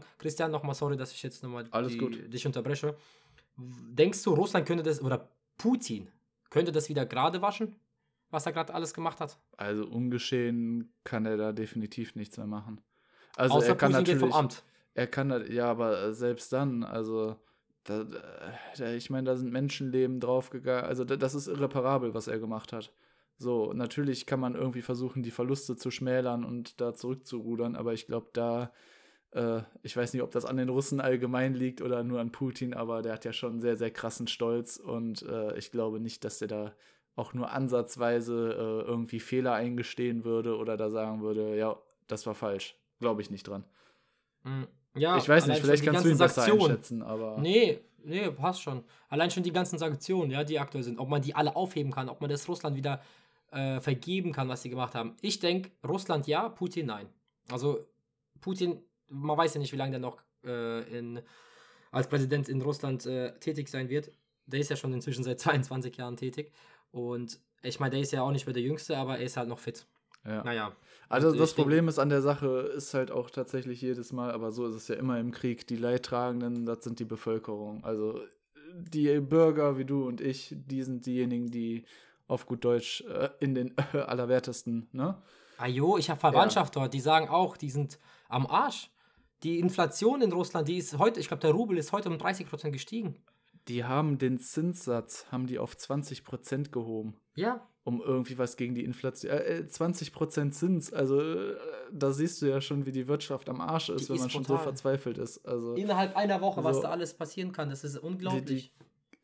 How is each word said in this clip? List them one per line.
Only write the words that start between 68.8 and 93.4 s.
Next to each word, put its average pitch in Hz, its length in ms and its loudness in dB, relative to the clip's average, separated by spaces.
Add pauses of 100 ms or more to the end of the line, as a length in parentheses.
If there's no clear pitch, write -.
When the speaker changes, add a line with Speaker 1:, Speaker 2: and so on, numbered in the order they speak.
Speaker 1:
aber 131 200 -2
er 120 60 -6
ist 131 140 -6
halt 120 120 -2
noch 117 100 -8
fit. - 280 -10 (380)
Speaker 2:
Ja. 110 180 -4
Speaker 1:
Naja. 113 320 -2 (340)
Speaker 2:
Also 135 200 6
Speaker 1:
Und 151 100 6
Speaker 2:
das 156 120 6
Speaker 1:
ich - 40 -8
denk 147 100 6
Speaker 2:
Problem 160 220 6
ist 151 120 2
an 139 100 6
der 143 120 6
Sache, 139 260 2 (280)
ist 139 180 -6
halt 131 180 0
auch 120 180 -4
tatsächlich 123 520 -6
jedes 123 300 -4
Mal, 123 200 -4
aber 113 200 -4
so 120 160 -2
ist 110 80 -4
es - 140 -8
ja 113 60 -2
immer 127 240 0
im 117 120 -2
Krieg, 120 360 -4
die 120 100 -2
Leidtragenden, 120 880 0
das 117 180 -4
sind 117 160 -6
die 120 60 -4
Bevölkerung. 107 800 -4
Also 110 340 -2 (540)
die 151 480 2
Bürger 147 560 6
wie 131 80 -2
du 139 200 0
und 120 140 -4
ich, 135 340 -4
die 135 300 -4
sind 127 220 -6
diejenigen, 123 440 0
die 117 360 -4 (420)
auf 131 180 -2
gut 123 200 -2
Deutsch, 120 440 2
äh, - 200 0 (100)
in 135 160 2
den 127 220 -2
<laughs> - 160 0
Allerwertesten, 123 1000 0
ne? 165 300 -2 (360)
Speaker 1:
Ah 123 100 -4
jo, 143 300 4
ich 170 120 2
hab 151 120 -2
Speaker 2:
Ja. 156 100 8
Speaker 1:
Verwandtschaft 180 440 6
dort, 135 180 0
die 139 60 -2
sagen 156 300 4
auch, 165 260 4
die 147 140 -8
sind 143 280 -2 (300)
am 131 180 0
Arsch. - 460 2 (520)
Die 170 160 0
Inflation 180 640 4
in 202 120 6
Russland, 175 340 0
die 175 100 0
ist 151 200 -4
heute, 226 240 4
ich - 80 -6
glaub, 151 100 -4
der 160 120 6
Rubel 190 260 2
ist 147 160 -2
heute 202 160 0
um 165 80 -2
dreißig 185 320 -2
Prozent 147 240 -6
gestiegen. 170 420 -6 (540)